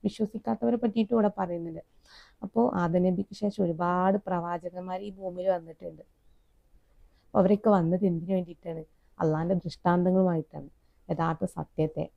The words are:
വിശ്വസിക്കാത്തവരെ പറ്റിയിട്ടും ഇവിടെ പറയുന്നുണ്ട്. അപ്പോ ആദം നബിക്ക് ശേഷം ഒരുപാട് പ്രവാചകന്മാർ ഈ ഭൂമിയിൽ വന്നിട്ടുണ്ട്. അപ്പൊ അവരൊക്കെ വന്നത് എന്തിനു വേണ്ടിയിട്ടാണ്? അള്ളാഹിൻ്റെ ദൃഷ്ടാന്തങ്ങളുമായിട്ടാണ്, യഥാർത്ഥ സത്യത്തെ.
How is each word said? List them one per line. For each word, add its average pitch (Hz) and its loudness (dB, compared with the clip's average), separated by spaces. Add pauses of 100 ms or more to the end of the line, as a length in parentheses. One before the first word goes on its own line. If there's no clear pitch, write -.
വിശ്വസിക്കാത്തവരെ 226 -2
പറ്റിയിട്ടും 226 0
ഇവിടെ 214 4
പറയുന്നുണ്ട്. 170 -6 (600)
അപ്പോ 208 -2 (140)
ആദം 175 2
നബിക്ക് 185 0
ശേഷം 208 -4
ഒരുപാട് 180 2
പ്രവാചകന്മാർ 180 -6
ഈ 202 -10
ഭൂമിയിൽ 185 -4
വന്നിട്ടുണ്ട്. 170 -6 (1200)
അപ്പൊ - -4
അവരൊക്കെ 202 4
വന്നത് 180 2
എന്തിനു 175 -2
വേണ്ടിയിട്ടാണ്? 170 -6 (360)
അള്ളാഹിൻ്റെ 165 0
ദൃഷ്ടാന്തങ്ങളുമായിട്ടാണ്, 175 2 (400)
യഥാർത്ഥ 165 -2
സത്യത്തെ. 156 -4 (120)